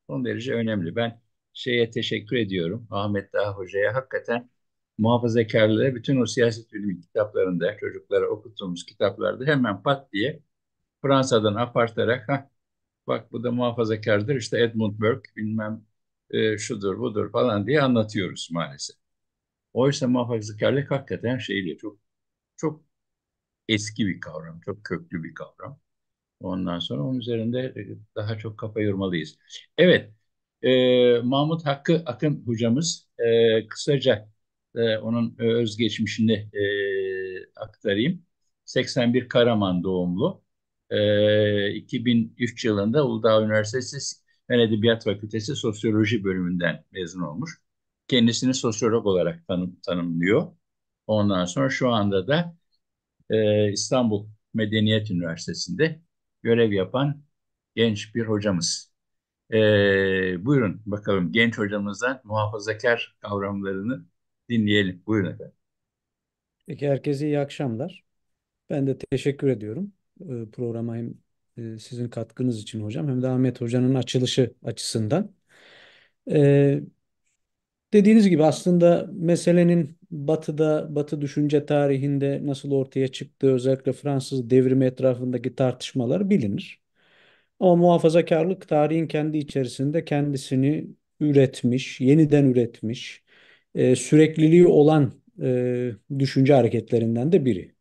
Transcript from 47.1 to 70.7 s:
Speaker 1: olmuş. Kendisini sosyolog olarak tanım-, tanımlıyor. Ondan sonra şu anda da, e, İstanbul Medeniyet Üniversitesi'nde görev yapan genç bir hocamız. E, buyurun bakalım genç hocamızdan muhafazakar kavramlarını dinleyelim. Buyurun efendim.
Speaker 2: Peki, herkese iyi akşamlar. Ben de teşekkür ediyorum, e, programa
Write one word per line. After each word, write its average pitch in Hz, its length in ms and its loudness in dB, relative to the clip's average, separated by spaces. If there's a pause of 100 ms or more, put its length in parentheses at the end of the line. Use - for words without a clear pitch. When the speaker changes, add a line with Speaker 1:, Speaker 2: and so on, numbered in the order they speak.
Speaker 1:
olmuş. 82 300 -10 (560)
Kendisini 120 460 2
sosyolog 117 520 -2
olarak 85 420 0
tanım-, 90 380 -6
tanımlıyor. 87 680 -2 (540)
Ondan 101 380 0
sonra 135 240 -2
şu 131 200 -2
anda 101 380 0
da, 170 280 -2 (760)
e, 104 420 2
İstanbul 110 560 -2 (260)
Medeniyet 107 580 0
Üniversitesi'nde 87 920 -4 (420)
görev 117 280 4
yapan 127 520 -2 (520)
genç 110 400 -2
bir 113 100 -2
hocamız. 101 680 -2 (600)
E, - 20 0 (920)
buyurun 123 400 0
bakalım 98 460 -2
genç 113 260 2
hocamızdan 104 640 -6
muhafazakar 107 960 -4
kavramlarını 98 840 -6 (440)
dinleyelim. 104 580 0
Buyurun 101 240 -2
efendim. - 240 -18 (1120)
Speaker 2:
Peki, 143 240 -4
herkese 139 360 -2
iyi 147 140 0
akşamlar. 139 640 -6 (640)
Ben 139 180 -2
de 135 100 -2
teşekkür 139 500 -2
ediyorum, 123 460 -4 (280)
e, 120 300 -10
programa 117 460 -6